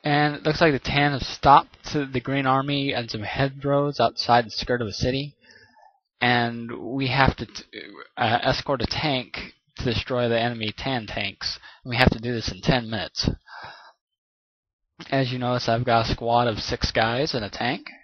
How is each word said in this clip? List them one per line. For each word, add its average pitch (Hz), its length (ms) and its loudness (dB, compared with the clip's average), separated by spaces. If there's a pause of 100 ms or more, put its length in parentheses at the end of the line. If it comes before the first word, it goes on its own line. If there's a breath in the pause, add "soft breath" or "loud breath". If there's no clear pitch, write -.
and 147 320 2
it - 80 -14
looks 151 160 0
like 160 140 6
the 127 60 0
Tan 143 340 2
have 131 80 -4
stopped - 720 4
the 135 280 -2
Green 135 240 -2
Army 139 480 0
and 117 160 -4
some 110 140 -8
hedgerows 139 800 0
outside 120 440 4
the 107 60 -12
skirt 123 300 -2
of 113 60 -2
the 95 60 -8
city. 135 440 -4 (840 soft breath)
And 117 580 0
we 135 300 -4
have 131 300 4
to 123 80 -8
t-, - 180 -16 (540)
uh, 117 260 2
escort 131 380 0
a 107 40 0
tank - 680 -4 (240)
to - 80 -10
destroy 123 420 0
the 117 100 2
enemy 113 400 -2
Tan 123 300 -4
tanks. - 500 -8 (280 loud breath)
And 127 60 -8
we 120 40 -4
have 127 160 6
to - 80 -6
do 120 140 -4
this 113 180 -6
in 92 80 -14
ten 120 300 0
minutes. 104 400 -2 (1800 loud breath)
As 135 220 0
you 127 80 -4
notice, 123 300 0
I've 117 160 2
got 117 240 4
a - 20 0
squad 120 380 2
of 107 100 -2
six - 320 -4
guys 120 420 0
and 113 120 -4
a 98 40 -10
tank. - 380 -6 (160)